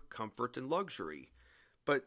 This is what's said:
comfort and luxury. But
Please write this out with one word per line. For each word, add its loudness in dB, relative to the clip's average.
comfort -4
and -2
luxury. -2
But 4